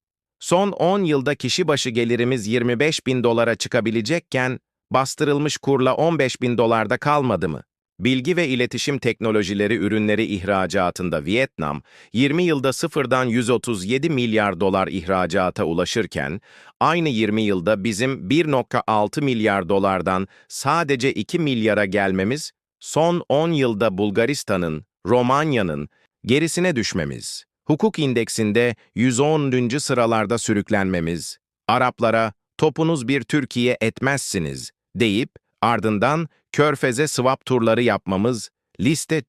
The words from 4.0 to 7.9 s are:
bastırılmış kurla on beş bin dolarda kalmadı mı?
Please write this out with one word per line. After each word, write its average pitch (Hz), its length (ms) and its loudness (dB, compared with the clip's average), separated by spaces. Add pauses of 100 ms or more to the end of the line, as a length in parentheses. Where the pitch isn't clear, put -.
bastırılmış 143 640 0
kurla 131 380 2
on 160 240 2
beş 131 240 -2
bin 120 160 0
dolarda 113 400 2
kalmadı 127 500 0
mı? 71 140 -8 (380)